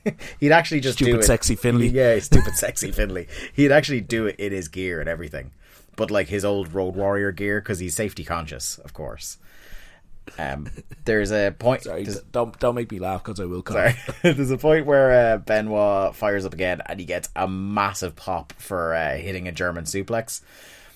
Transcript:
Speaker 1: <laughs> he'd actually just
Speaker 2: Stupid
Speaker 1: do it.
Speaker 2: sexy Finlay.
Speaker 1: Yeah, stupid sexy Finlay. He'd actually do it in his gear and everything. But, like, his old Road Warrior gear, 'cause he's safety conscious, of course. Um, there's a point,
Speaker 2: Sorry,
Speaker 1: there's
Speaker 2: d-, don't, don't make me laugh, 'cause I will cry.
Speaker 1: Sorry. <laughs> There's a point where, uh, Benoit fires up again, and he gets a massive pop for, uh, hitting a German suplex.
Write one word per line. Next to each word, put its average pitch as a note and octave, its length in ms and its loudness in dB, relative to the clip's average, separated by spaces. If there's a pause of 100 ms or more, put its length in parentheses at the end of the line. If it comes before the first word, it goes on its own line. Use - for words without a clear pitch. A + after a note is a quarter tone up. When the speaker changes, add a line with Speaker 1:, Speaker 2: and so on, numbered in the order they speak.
Speaker 1:
<laughs> - 400 -8
he'd D3 120 6
actually D#3+ 280 4
just B2+ 180 -2
Speaker 2:
Stupid B2 140 4
Speaker 1:
do A#2 60 4
it. A2 60 4
Speaker 2:
sexy A2+ 320 4
Finlay. A#2+ 320 2
Speaker 1:
Yeah, B2 320 4
stupid - 340 8
sexy - 380 -4
Finlay. F#2 340 -4 (280)
He'd C#3 180 6
actually C3+ 300 4
do A2+ 240 -2
it G2 140 -4
in G2+ 120 -4
his F#2 160 -6
gear F2+ 320 -6
and D2+ 80 -4
everything. D#2 420 -8 (460)
But, A2 160 -2
like, F#2+ 160 2
his G2 160 -2
old G2 300 -2
Road F#2 200 -2
Warrior G2+ 380 0
gear, G2+ 280 -2
'cause G2+ 200 -6
he's F2+ 160 -6
safety G2+ 280 -6
conscious, D#2 540 -8
of - 160 -18
course. - 440 -12 (1000)
Um, C#2+ 300 -8 (360)
there's G#2 280 2
a G2+ 260 2
point, B2+ 240 0
Speaker 2:
Sorry, F2 220 -8
Speaker 1:
there's G2+ 160 -8
Speaker 2:
d-, - 100 -20
don't, A#2 300 -2
don't B2 160 0
make A#2 160 -6
me G2 80 -10
laugh, F#2 240 -4
'cause G2+ 160 -10
I F#2 40 -6
will F2+ 180 -6
cry. A2 300 2 (300)
Speaker 1:
Sorry. F3 120 6
<laughs> - 0 -
There's C3 180 -2
a C3 40 0
point D#3 300 4
where, B2+ 480 6
uh, - 40 0
Benoit G#2 760 2
fires G2+ 320 -2
up E2 80 -8
again, F2+ 320 -2
and F#2+ 140 -8
he F2+ 60 -10
gets F2 280 -6
a F#2 140 -2
massive G2 680 -4
pop - 420 -8
for, E2+ 380 -4
uh, D#2 220 0
hitting F2+ 320 -8
a F2 40 -8
German E2+ 320 -4
suplex. G2 560 -6 (560)